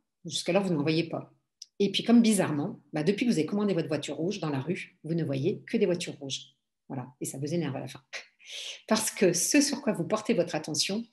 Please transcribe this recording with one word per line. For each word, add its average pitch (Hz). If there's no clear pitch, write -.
Jusqu'alors, 175
vous 185
n'en 147
voyez 160
pas. -
Et 196
puis, -
comme 233
bizarrement, 165
bah, 151
depuis 202
que 240
vous 170
avez 156
commandé 202
votre 160
voiture 143
rouge 190
dans 160
la 139
rue, -
vous 151
ne 165
voyez 139
que 240
des 202
voitures 175
rouges. -
Voilà. 135
Et -
ça -
vous 143
énerve 151
à 135
la -
fin. -
Parce 220
que 180
ce -
sur 277
quoi 220
vous 165
portez 214
votre 170
attention 160